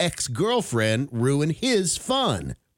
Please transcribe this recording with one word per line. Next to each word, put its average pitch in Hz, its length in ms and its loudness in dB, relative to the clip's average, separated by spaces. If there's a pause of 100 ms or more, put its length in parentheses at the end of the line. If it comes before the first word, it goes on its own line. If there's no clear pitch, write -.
ex-girlfriend 139 1120 0
ruin 139 380 2
his 202 460 0
fun. 139 600 -2 (220)